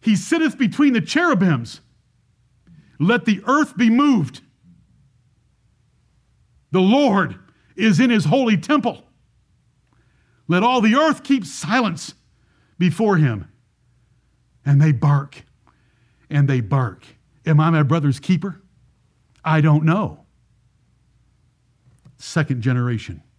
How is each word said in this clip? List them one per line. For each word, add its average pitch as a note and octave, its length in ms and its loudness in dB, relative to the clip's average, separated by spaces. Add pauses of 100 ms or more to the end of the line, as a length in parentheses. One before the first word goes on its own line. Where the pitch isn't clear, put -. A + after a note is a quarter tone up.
He A3 140 0
sitteth D#4 420 -2
between C4+ 360 0
the A#3 80 0
cherubims. F#3+ 800 -2 (1160)
Let A3 260 0
the G3 220 -2
earth C#4+ 280 0
be A3+ 140 2
moved. A#3 520 0 (2250)
The F#3 100 2
Lord G3+ 580 2 (360)
is G3+ 240 2
in B3 120 2
his G#3 140 0
holy A3+ 320 0
temple. B3 460 -4 (1400)
Let F3 140 0
all B3 200 0
the A3 140 4
earth D4+ 280 0
keep C4+ 200 0
silence F3+ 680 -4 (640)
before F#3 400 0
him." A#2+ 300 0 (1160)
And C#3 160 2
they D#3 120 4
bark, C#3 520 -2 (840)
and C#3+ 180 0
they C3 140 -2
bark. A#2 440 -4 (400)
Am D#3 160 2
I D#3+ 80 2
my D#3+ 140 2
brother's D3 360 -2
keeper? F#3 420 -4 (840)
I D#3 180 0
don't D3+ 240 2
know. E3+ 400 -2 (1900)
Second C#3 440 -6
generation. A#2+ 640 -4 (160)